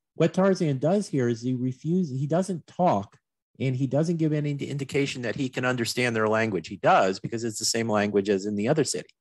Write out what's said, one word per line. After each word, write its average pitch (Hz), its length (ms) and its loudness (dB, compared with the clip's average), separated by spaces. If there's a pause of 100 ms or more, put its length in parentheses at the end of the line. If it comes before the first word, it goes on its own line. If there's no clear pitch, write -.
(140)
what 165 200 2
Tarzan 185 440 2
does 185 300 0
here 127 200 0
is 117 140 -2
he 127 120 -2
refuses, 135 640 -2
he 143 80 -2
doesn't 170 400 -2
talk, 123 500 0 (420)
and 131 160 -2
he 131 120 -2
doesn't 160 320 0
give 156 140 0
any 147 200 -2
indication 139 680 -4
that 110 140 -4
he 131 120 -2
can 127 160 -6
understand 123 500 0
their 110 140 2
language. 107 400 0
He 104 80 -10
does, 113 420 4
because 117 260 -8
it's 110 140 -6
the 110 60 -8
same 113 240 0
language 104 400 2
as 98 180 2
in 107 100 -2
the 104 120 0
other 151 160 2
city. - 240 -6 (120)